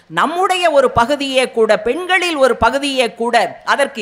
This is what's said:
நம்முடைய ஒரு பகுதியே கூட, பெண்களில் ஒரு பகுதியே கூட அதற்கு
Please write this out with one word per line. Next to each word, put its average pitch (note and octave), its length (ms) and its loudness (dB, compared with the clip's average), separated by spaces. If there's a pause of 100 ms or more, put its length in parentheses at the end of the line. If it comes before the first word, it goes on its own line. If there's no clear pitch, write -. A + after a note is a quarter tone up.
நம்முடைய F4 640 0
ஒரு C#4 200 4
பகுதியே C4 600 0
கூட, G#3+ 280 2
பெண்களில் F4 560 -2
ஒரு C4 220 2
பகுதியே C4 560 0
கூட A3+ 520 -2
அதற்கு A#3+ 360 -2